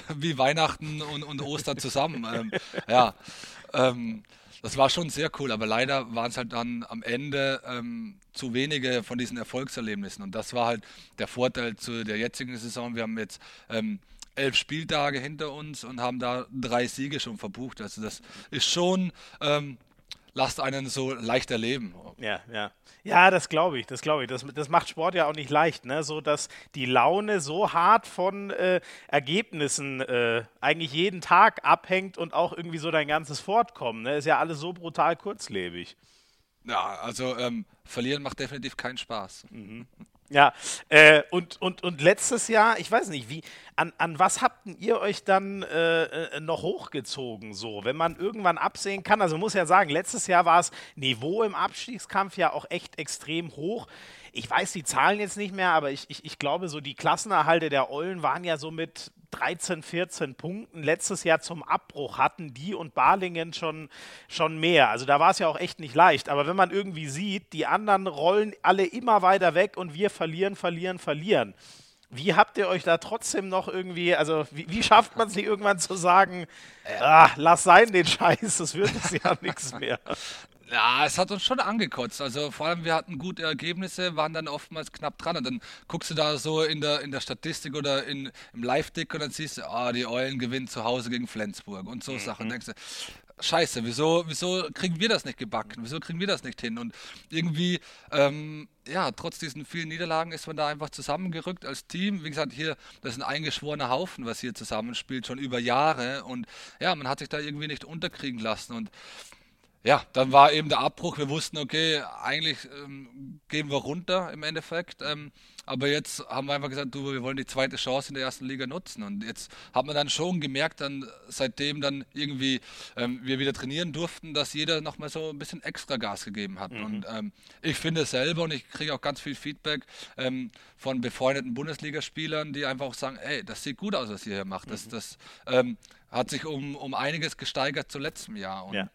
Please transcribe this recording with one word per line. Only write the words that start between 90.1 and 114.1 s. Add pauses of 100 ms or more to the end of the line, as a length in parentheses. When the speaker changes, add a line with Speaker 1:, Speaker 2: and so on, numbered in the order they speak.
Speaker 1:
gewinnen
zu
Hause
gegen
Flensburg
und
so
Speaker 2:
Mhm.
Speaker 1:
Sachen.
Denkst
du, (640)
„Scheiße,
wieso,
wieso
kriegen
wir
das
nicht
gebacken?
Wieso
kriegen
wir
das
nicht
hin?“
Und (380)
irgendwie, (320)
ähm, (220)
ja,
trotz
diesen
vielen
Niederlagen
ist
man
da
einfach
zusammengerückt
als
Team.
Wie
gesagt,
hier, (260)
das
ist
ein
eingeschworener
Haufen,
was
hier
zusammenspielt,
schon
über
Jahre.
Und (320)
ja,
man
hat
sich
da
irgendwie
nicht
unterkriegen
lassen.
Und (920)
ja, (120)
dann
war
eben
der
Abbruch.
Wir
wussten,
okay, (180)
eigentlich, (240)
ähm,
gehen
wir
runter